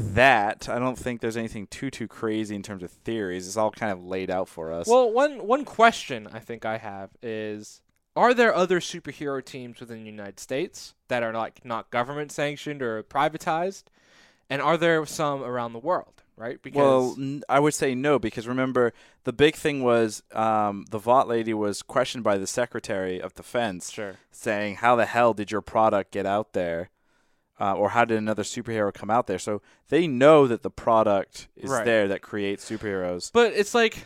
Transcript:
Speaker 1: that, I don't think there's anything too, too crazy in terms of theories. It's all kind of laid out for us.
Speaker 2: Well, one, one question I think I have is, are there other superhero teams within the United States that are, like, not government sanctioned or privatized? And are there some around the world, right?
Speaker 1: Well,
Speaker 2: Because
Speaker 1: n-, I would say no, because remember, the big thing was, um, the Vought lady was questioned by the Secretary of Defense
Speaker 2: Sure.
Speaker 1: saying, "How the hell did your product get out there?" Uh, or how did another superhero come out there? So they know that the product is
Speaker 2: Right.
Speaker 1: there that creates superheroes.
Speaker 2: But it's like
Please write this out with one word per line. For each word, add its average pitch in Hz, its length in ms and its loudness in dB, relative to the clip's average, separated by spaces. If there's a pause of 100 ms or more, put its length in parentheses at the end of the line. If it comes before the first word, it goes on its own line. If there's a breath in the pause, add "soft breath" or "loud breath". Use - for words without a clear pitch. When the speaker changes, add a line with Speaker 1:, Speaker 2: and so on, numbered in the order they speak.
(140)
Speaker 1:
that, 113 560 4
I 117 80 -2
don't 127 200 -2
think 120 220 -6
there's 113 160 -4
anything 113 300 -8
too, - 240 -10
too - 180 -8
crazy 110 460 -4
in 101 80 -8
terms 95 200 -12
of 85 80 -10
theories. 92 560 -6
It's 95 120 -10
all 107 120 2
kind 107 220 -4
of 90 100 -8
laid 92 280 -6
out 92 180 -2
for 80 240 -10
us. 85 140 -6
Speaker 2:
Well, 240 260 4
one, 254 340 -2
one 262 200 0
question 143 640 2
I 113 60 -12
think 113 260 -12
I 110 140 -4
have 98 320 -12 (120)
is, 107 600 -10 (340)
are 220 160 6
there 233 220 4
other 180 260 2
superhero 143 640 -8
teams 123 360 -16
within 117 240 -14
the 107 60 -16
United 101 300 -14
States - 540 -8 (140)
that 123 140 0
are, 113 100 -4
like, 113 320 -6
not 113 260 -8
government 143 420 -4
sanctioned 147 500 -6
or 110 200 -4
privatized? 160 840 -2 (640 soft breath)
And 139 140 -4
are 156 160 2
there 160 260 4
some 147 380 -4
around 120 320 -6
the 117 40 -10
world, 156 440 -4 (140)
right? 123 220 -10 (140)
Speaker 1:
Well, 131 380 4
Speaker 2:
Because 123 80 -10
Speaker 1:
n-, 135 280 -6
I 135 140 4
would 151 140 4
say 135 200 0
no, 135 240 2
because 110 300 -4
remember, 127 460 2 (300 soft breath)
the 127 100 -4
big 147 220 6
thing 143 260 -2
was, 117 400 2 (100)
um, 107 580 0
the 107 80 -6
Vought 117 300 4
lady 113 240 0
was 104 300 -2
questioned 127 420 -2
by 104 140 4
the 95 80 -4
Secretary 95 720 -4
of 92 140 -10
Defense 98 560 -4
Speaker 2:
Sure. 98 260 -10 (140)
Speaker 1:
saying, 104 460 -4
"How 120 200 4
the 110 100 4
hell 120 280 4
did 101 160 -6
your 104 120 -2
product 107 500 2
get 98 140 -2
out 104 260 -2
there?" 87 380 -2 (680)
Uh, 101 160 0
or 98 160 2
how 120 140 4
did 113 140 0
another 107 240 -2
superhero 107 500 -4
come - 180 -14
out 120 180 2
there? 92 100 -2
So 104 240 -6 (260 soft breath)
they 165 200 2
know 143 400 8
that 113 140 -2
the 95 80 -4
product 107 760 2 (100)
is - 140 -8
Speaker 2:
Right. 120 140 -2
Speaker 1:
there 110 240 4
that 98 120 -4
creates 101 480 -6
superheroes. 95 640 -4
Speaker 2:
But 233 220 4
it's 202 200 -2
like 233 320 0